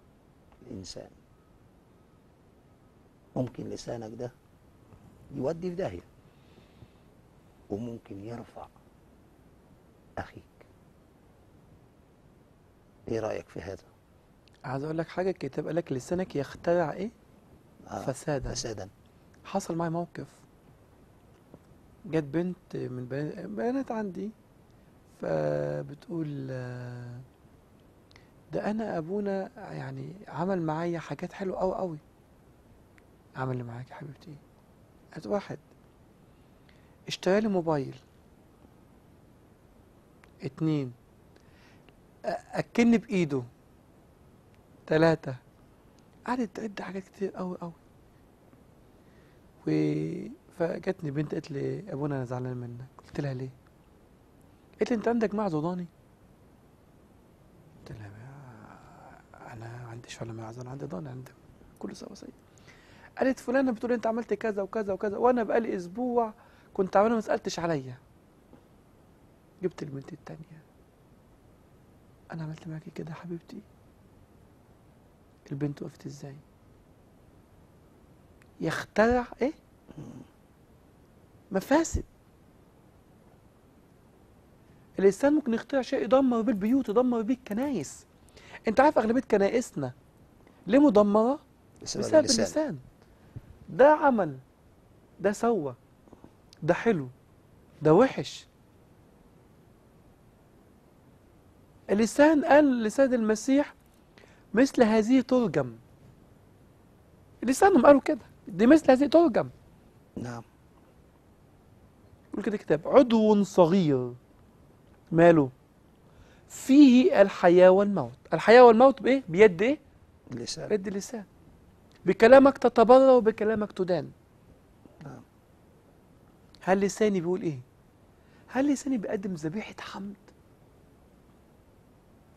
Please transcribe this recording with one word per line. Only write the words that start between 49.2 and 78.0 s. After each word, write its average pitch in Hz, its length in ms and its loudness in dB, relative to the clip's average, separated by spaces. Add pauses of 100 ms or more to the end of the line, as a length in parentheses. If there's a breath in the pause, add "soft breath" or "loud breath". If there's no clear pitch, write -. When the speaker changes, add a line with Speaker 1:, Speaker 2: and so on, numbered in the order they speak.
Speaker 2:
و-، 156 600 -4 (300)
فجتني 175 520 -6
بنت 147 240 -6
قالت 160 160 -10
لي: 139 420 -8
"أبونا 143 240 -6
أنا 131 80 -6
زعلانة 127 300 -10
منك." 120 320 -14 (120)
قلت - 220 -12
لها: 139 140 -6
"ليه؟" 131 160 -12 (1300)
قالت 214 120 -2
لي: 247 60 -2
"أنت 202 120 -4
عندك 220 260 -2
معزة 196 260 -4
ضاني؟" 175 260 -6 (1900)
قلت 127 200 -20
لها: 104 100 -18
"ما-، 127 1400 -20
أنا 117 320 -16
ما 117 60 -18
عنديش 120 320 -16
ولا 117 100 -12
معزة، 113 300 -14
أنا 123 80 -14
عندي 139 160 -12
ضاني، 160 220 -12
عندي 127 240 -16 (460)
كله - 160 -14
سوا - 200 -18
سيء." - 200 -20 (840 loud breath)
قالت: 254 220 -2
"فلانة 262 320 -2
بتقول 226 200 -4
أنت 226 140 -4
عملت 226 280 -4
كذا 202 280 -6
وكذا 202 300 -6
وكذا، 202 240 -6
وأنا 247 260 2
بقالي 220 340 -2
أسبوع 226 560 -4 (420 soft breath)
كنت 190 220 -2
عاملة 220 180 4
ما 220 60 0
سألتش - 380 -4
عليا." 139 400 -4 (1600)
جبت 175 200 -8
البنت 139 300 -14
التانية: 156 500 -20 (1700)
"أنا 160 100 -10
عملت 160 260 -12
معاكي 156 220 -14
كده 160 200 -12
يا 156 40 -12
حبيبتي؟" 170 460 -14 (1900)
البنت 143 300 -8
وقفت - 240 -16
إزاي؟ 139 300 -18 (2250)